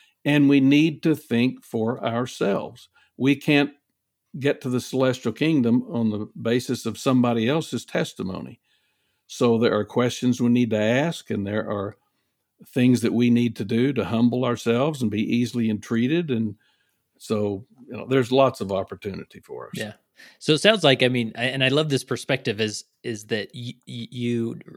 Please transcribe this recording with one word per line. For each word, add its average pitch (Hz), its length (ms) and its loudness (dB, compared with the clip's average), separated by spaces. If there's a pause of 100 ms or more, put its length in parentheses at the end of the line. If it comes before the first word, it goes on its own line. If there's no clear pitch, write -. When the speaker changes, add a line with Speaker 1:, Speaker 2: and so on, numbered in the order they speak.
(240)
Speaker 1:
and 143 240 4
we 139 120 6
need 143 440 4
to 160 120 2
think 123 480 -2
for 113 420 -4
ourselves. 123 840 -4 (280)
We 139 180 2
can't 143 360 2 (680)
get 135 220 0
to 131 80 -6
the 123 100 0
celestial 127 540 -2
kingdom 127 580 2
on 117 180 0
the 107 160 -4 (160)
basis 120 440 -2
of 110 120 -6
somebody 120 520 2
else's 147 340 -4
testimony. 95 800 -8 (640)
So 117 300 2
there 110 200 2
are 104 60 0
questions 123 560 0
we 123 80 2
need 120 220 2
to 107 100 0
ask, 127 500 0
and 101 160 -4
there 107 240 -4
are 104 280 -6 (680)
things 123 360 4
that 110 100 2
we 120 180 2
need 117 280 2
to 107 80 -6
do 117 260 0
to 104 140 -2
humble 120 400 0
ourselves 123 560 0
and 107 100 0
be 104 240 -2
easily 117 340 0
entreated. 127 640 -2
And 110 240 -2 (640)
so, 104 480 -4 (240)
you 120 80 -12
know, - 100 -12
there's 123 240 2
lots 131 300 4
of 98 100 -4
opportunity 95 720 -8
for 62 260 -14
us. - 80 -16
Speaker 2:
Yeah. 107 180 -8 (460)
So - 140 0
it 151 60 0
sounds 202 260 4
like, 131 180 6
I 127 60 4
mean, 120 260 -2
I, 117 100 -4
and 135 160 -4
I 131 60 2
love 151 220 2
this 139 160 0
perspective 120 560 -4
is, 107 240 -4 (180)
is 110 220 -8
that 107 280 -6
y-, 123 200 -12 (120)
y-, 120 260 -12
you, 120 460 -4 (200)